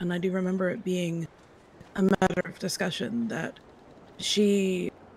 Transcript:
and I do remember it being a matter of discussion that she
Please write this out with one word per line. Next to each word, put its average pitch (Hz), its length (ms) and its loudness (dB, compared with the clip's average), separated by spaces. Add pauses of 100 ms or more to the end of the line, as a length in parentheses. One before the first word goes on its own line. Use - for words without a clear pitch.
and 175 100 -2
I 175 60 -2
do 180 160 -2
remember 185 380 0
it 220 140 -6
being 170 440 -2 (680)
a 202 60 0
matter 190 440 4
of - 120 -12
discussion 120 680 -2
that 135 320 -6 (560)
she 196 760 2 (260)